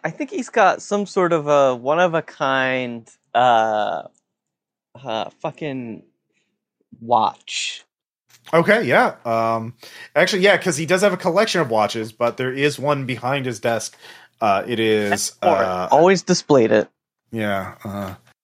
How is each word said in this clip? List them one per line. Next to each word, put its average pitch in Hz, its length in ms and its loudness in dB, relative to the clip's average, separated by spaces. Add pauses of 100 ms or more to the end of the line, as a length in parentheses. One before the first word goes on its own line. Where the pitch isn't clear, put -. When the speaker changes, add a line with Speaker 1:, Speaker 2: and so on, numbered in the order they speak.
Speaker 1:
I 165 60 -6
think 277 200 -8
he's - 200 -6
got 196 320 2
some 202 240 -4
sort 175 280 0
of 147 140 -2
a 139 280 4
one-of-a-kind, 131 1300 -2 (240)
uh, 110 720 2 (1000)
uh, 110 260 -4 (120)
fucking 131 640 -8 (960)
watch. - 840 -2 (680)
Speaker 2:
Okay, 202 300 4
yeah. 180 320 2 (100)
Um, 113 480 -2 (420)
actually, 180 280 2
yeah, 196 140 6
'cause 165 200 -4
he 160 80 -6
does 180 160 2
have 202 120 4
a 180 40 -4
collection 185 440 0
of 127 100 -2
watches, 110 400 -2
but 117 260 -2
there 127 140 -4
is 139 260 -2
one 139 280 -2
behind 127 400 -4
his 120 140 -6
desk. - 380 -4 (440)
Uh, 101 260 2
it 117 120 -2
is, 107 520 0 (100)
Speaker 1:
Or 101 140 2
Speaker 2:
uh, 92 340 -2
Speaker 1:
always 170 340 4
displayed 135 480 2
it. 110 180 2 (420)
Speaker 2:
yeah, 101 440 -4 (100)
uh, 98 300 -10 (280)